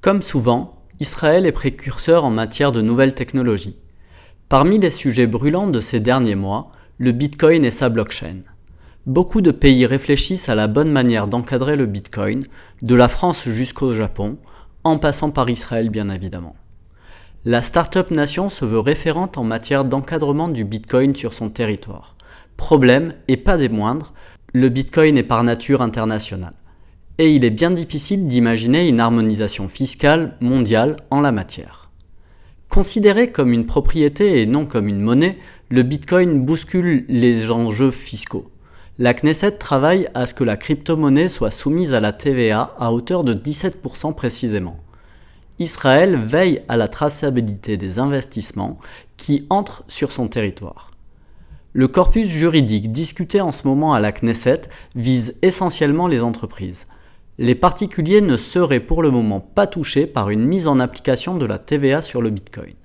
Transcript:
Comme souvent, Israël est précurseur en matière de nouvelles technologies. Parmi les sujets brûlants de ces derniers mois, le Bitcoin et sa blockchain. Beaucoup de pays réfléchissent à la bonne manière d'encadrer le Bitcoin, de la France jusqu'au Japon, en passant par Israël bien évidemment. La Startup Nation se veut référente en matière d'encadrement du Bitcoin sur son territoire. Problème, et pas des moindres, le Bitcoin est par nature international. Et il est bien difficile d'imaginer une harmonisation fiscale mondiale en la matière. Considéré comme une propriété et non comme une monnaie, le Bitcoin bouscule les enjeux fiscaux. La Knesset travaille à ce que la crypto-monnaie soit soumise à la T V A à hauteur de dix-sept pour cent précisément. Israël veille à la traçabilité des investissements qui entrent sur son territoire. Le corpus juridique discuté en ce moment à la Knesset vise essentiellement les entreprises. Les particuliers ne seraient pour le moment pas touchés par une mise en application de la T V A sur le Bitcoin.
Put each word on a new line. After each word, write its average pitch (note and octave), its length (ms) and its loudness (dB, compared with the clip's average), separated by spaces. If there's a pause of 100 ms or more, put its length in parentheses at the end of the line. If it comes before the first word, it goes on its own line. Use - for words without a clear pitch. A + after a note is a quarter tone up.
Comme G3 220 2
souvent, B2 640 -2 (120)
Israël E3 460 0
est E3 80 2
précurseur C#3+ 720 0
en C3 60 2
matière A2+ 420 0
de A#2 80 0
nouvelles B2 340 2
technologies. A#2+ 640 -4 (720)
Parmi D#3+ 300 4
les F#3+ 100 2
sujets B2+ 380 0
brûlants D3 420 0
de C#3 100 0
ces A2 220 -2
derniers A#2 360 2
mois, G2 360 -6 (240)
le B2 160 0
Bitcoin D3 540 2
et A#2+ 40 0
sa B2+ 200 -2
blockchain. G2+ 480 -6 (680)
Beaucoup F3+ 380 0
de F3 80 4
pays C3 340 6
réfléchissent C#3 640 0
à B2 60 0
la G#2+ 140 2
bonne C#3+ 220 2
manière B2 360 2
d'encadrer B2 500 -2
le C3+ 80 2
Bitcoin, G#2 600 -6 (380)
de A#2+ 120 2
la B2 140 8
France - 380 -2
jusqu'au B2 480 -4
Japon, G#2+ 440 -4 (460)
en D#3+ 120 2
passant D3+ 340 -2
par C3+ 200 0
Israël A#2 400 -4
bien G#2 180 -4
évidemment. F#2 480 -10 (880)
La A#2 160 0
Startup F3 500 -2
Nation D#3+ 380 -2
se - 160 -8
veut A2 160 0
référente D#3 560 -2
en C3 80 -6
matière A2+ 400 -2
d'encadrement C#3+ 640 -2
du B2 160 -4
Bitcoin A#2+ 500 0
sur A#2 200 -8
son A2 160 -6
territoire. G#2+ 680 -8 (400)
Problème, C#3 560 4 (160)
et C3 80 4
pas F3+ 220 2
des C3+ 100 2
moindres, A2+ 460 -4 (400)
le B2+ 160 4
Bitcoin C#3+ 480 2
est A#2+ 40 2
par A#2+ 220 0
nature A#2+ 380 0
international. G#2+ 720 -4 (680)
Et D#3+ 160 6
il C3 100 4
est A#2 60 4
bien C3 200 0
difficile F3 560 -4
d'imaginer B2 640 2
une A#2+ 120 4
harmonisation A2 680 0
fiscale D3 720 -2
mondiale B2 560 2 (140)
en C#3 100 0
la C#3+ 120 2
matière. - 580 -8 (800)
Considéré G#3 560 4
comme C#3 260 2
une A#2 140 0
propriété D3 720 2
et A2 60 2
non C#3 180 0
comme A2+ 240 -2
une G2+ 140 -2
monnaie, D3 360 2 (300)
le B2+ 140 4
Bitcoin D3 640 2
bouscule D#3+ 640 0
les A#2 420 2
enjeux A#2 400 0
fiscaux. - 600 -10 (480)
La B2 140 2
Knesset D#3 400 0
travaille E3 600 0
à B2 100 -2
ce A#2+ 80 -8
que - 120 -2
la G#2+ 120 0
crypto-monnaie D3+ 720 0
soit B2 220 -4
soumise D#3 420 -2
à A#2+ 80 2
la G#2 140 -2
T - 180 -2
V A#2+ 200 2
A A2 260 -2
à A#2 120 -2
hauteur A#2+ 320 -2
de B2 120 0
dix-sept D3 480 -6
pour - 160 -12
cent D3+ 160 -6
précisément. G#2 640 -6 (800)
Israël E3 580 2
veille C#3 520 0
à A#2 100 -2
la G#2+ 100 0
traçabilité A#2+ 880 -4
des F#2 220 -8
investissements B2 800 -6 (400)
qui C#3+ 320 -2
entrent G3 380 -4
sur - 220 -6
son A#2+ 180 -6
territoire. G2+ 640 -8 (840)
Le C3 120 4
corpus F#3+ 420 4
juridique C#3+ 640 0
discuté E3 500 -4
en E3 100 -2
ce - 160 -4
moment D3 240 0
à A#2+ 80 2
la G#2 120 0
Knesset A#2 500 -2 (340)
vise B2 460 0
essentiellement F3 640 0
les C#3 160 0
entreprises. G2+ 640 -8 (520)
Les A#2+ 160 2
particuliers F3+ 680 2
ne E3 160 2
seraient C#3+ 440 0
pour D#3+ 220 -2
le D3+ 80 4
moment A2 300 0
pas - 260 0
touchés D#3 400 -2
par A2+ 220 -4
une G#2+ 160 0
mise E3 240 0
en C#3 100 4
application B2+ 600 -2
de C#3 80 -2
la G2+ 120 -4
T - 200 -4
V C#3 160 2
A D#3 80 -2
sur B2+ 180 -6
le A2+ 80 0
Bitcoin. - 460 -10 (100)